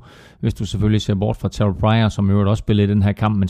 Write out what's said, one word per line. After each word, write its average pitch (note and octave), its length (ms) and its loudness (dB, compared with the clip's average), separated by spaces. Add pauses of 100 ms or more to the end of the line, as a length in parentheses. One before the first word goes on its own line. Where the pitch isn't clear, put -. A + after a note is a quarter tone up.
(400)
hvis A2+ 140 -2
du A2 120 -6
selvfølgelig G#2+ 360 0
ser G#2 140 -2
bort G#2+ 220 -2
fra G2 120 -4
Terrell G2+ 300 -2
Pryor, A2 300 2
som G2+ 200 -2
i - 20 2
øvrigt G2+ 180 2
også A2 120 0
spillede G#2 260 2
i - 20 0
den G#2 140 2
her G2+ 80 2
kamp, G#2+ 260 -2
men F#2+ 120 0